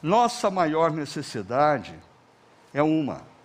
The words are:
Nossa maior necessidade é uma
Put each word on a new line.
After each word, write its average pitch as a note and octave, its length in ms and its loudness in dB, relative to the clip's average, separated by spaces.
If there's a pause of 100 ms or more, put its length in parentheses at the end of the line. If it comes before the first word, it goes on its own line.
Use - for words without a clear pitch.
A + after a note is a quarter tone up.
Nossa A3 500 2
maior E3 420 2
necessidade C3+ 1000 -2 (760)
é C#3 80 -2
uma D3 420 0 (220)